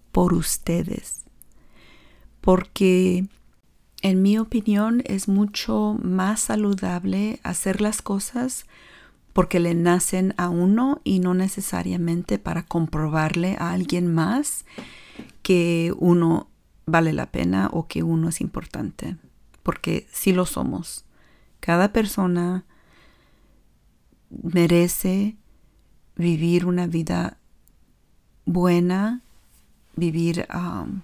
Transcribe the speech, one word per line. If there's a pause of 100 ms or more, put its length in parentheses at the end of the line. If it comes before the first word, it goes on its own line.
(120)
por
ustedes. (1160)
Porque, (760)
en
mi
opinión,
es
mucho
más
saludable
hacer
las
cosas (720)
porque
le
nacen
a
uno
y
no
necesariamente
para
comprobarle
a
alguien
más (800)
que
uno (400)
vale
la
pena
o
que
uno
es
importante. (440)
Porque
sí
lo
somos. (540)
Cada
persona (1700)
merece (760)
vivir
una
vida (1080)
buena, (760)
vivir,
um,